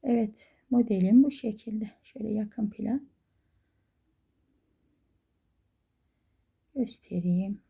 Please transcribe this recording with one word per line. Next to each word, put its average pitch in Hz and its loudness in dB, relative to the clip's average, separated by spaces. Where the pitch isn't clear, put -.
Evet, 233 -2
modelim 220 6
bu 285 4
şekilde. 214 -8
Şöyle 220 -8
yakın 214 -4
plan 233 -6
göstereyim. 190 -4